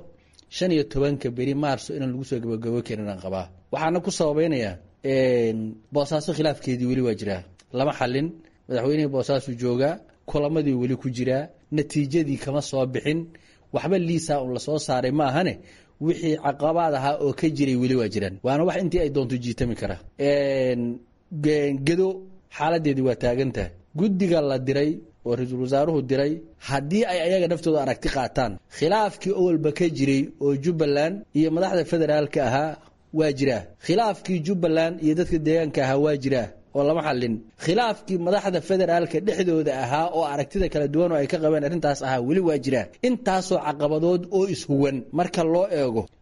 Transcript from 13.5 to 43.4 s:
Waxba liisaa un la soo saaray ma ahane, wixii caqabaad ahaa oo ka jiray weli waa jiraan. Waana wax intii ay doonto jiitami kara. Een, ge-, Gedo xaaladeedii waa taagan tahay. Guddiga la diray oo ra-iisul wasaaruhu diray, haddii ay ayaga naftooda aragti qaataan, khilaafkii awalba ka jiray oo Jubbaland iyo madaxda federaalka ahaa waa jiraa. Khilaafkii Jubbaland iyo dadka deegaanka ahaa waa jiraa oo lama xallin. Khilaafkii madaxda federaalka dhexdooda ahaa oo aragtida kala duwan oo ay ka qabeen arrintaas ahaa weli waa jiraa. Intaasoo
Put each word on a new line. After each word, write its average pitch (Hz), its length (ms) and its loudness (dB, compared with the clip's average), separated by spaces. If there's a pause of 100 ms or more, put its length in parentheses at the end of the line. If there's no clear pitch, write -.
Waxba 165 260 0
liisaa 165 420 0
un 127 140 -4
la 117 60 -4
soo 151 180 -2
saaray 127 320 0
ma 147 160 2
ahane, 143 280 0 (460)
wixii 156 380 0
caqabaad 151 560 0
ahaa 139 260 0
oo 139 120 0
ka - 180 -2
jiray 135 240 0
weli 127 220 2
waa 113 120 2
jiraan. 98 340 -4
Waana 143 220 2
wax 175 140 0
intii 175 220 0
ay 151 100 0
doonto 131 260 -2
jiitami 120 380 -4
kara. 101 220 -6 (200)
Een, 135 680 2 (500)
ge-, 147 500 2
Gedo 175 260 2 (420)
xaaladeedii 147 520 0
waa 127 140 2
taagan 123 360 0
tahay. 95 180 -4 (260)
Guddiga 180 440 2
la 135 180 0
diray 139 320 2 (320)
oo 120 120 0
ra-iisul 127 280 -2
wasaaruhu 139 400 2
diray, 135 300 0 (260)
haddii 147 460 0
ay 180 160 0
ayaga 180 280 2
naftooda 160 340 2
aragti 127 260 -2
qaataan, 123 440 -2 (180)
khilaafkii 196 640 0
awalba 165 380 2
ka 175 160 0
jiray 135 340 2 (180)
oo 143 160 2
Jubbaland 156 600 0 (180)
iyo 156 160 4
madaxda 175 340 2
federaalka 151 600 2
ahaa 143 260 0 (400)
waa 156 200 2
jiraa. 131 300 0 (200)
Khilaafkii 185 640 0
Jubbaland 165 580 2
iyo 156 120 4
dadka 170 240 0
deegaanka 151 440 2
ahaa 131 160 2
waa 151 180 2
jiraa 127 320 0 (240)
oo 139 100 0
lama 156 200 2
xallin. 123 320 -2 (240)
Khilaafkii 202 600 0
madaxda 180 420 0
federaalka 170 600 2
dhexdooda 165 600 0
ahaa 143 320 0
oo 160 120 0
aragtida 160 440 -2
kala 147 200 0
duwan 165 240 2
oo 156 60 2
ay 139 80 0
ka 180 120 -2
qabeen 156 260 2
arrintaas 151 380 0
ahaa 131 180 0
weli 151 200 2
waa 160 180 2
jiraa. 127 280 0 (160)
Intaasoo 190 560 0